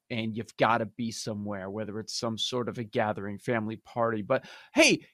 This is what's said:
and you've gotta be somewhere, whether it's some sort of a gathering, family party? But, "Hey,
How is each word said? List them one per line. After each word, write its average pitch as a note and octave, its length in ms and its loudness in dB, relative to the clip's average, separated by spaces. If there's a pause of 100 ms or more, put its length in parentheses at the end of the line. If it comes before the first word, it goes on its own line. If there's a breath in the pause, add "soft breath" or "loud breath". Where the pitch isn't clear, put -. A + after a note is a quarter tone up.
and A2+ 260 -4
you've A2 220 -8
gotta A2+ 280 4
be A2+ 240 -6
somewhere, G#2 600 -6
whether G#2 320 -6
it's - 160 -8
some A2+ 200 -2
sort A#2+ 300 -2
of G#2+ 120 -6
a B2 40 -4
gathering, G#2 540 -2
family A2 400 -2
party? A2+ 440 0
But, - 240 0 (280 loud breath)
"Hey, C#4 400 6